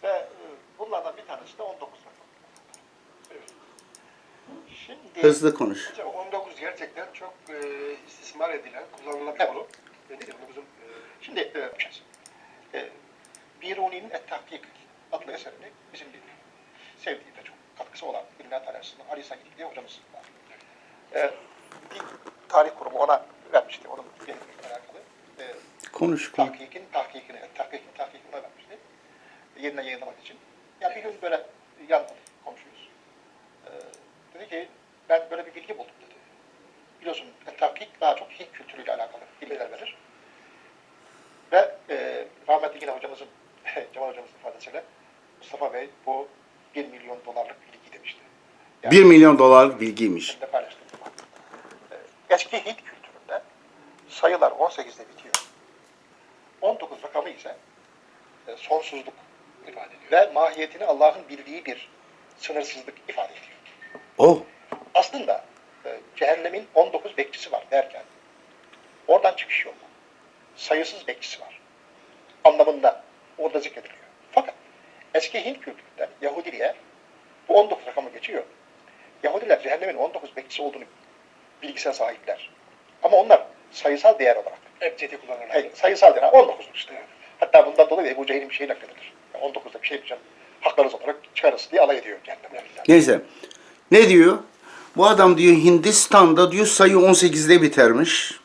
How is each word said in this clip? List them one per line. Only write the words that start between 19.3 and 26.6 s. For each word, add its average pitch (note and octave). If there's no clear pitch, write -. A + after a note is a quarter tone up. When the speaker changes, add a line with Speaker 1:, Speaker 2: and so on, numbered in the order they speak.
Speaker 1:
diye E3
hocamız -
var. -
E, D3
bir -
tarih D#3
kurumu -
ona C#3+
vermişti, -
onun -
benimle C3
alakalı. -
E, C3
Speaker 2:
Konuş, E3
konuş. C3
Speaker 1:
Tahkik'in F#3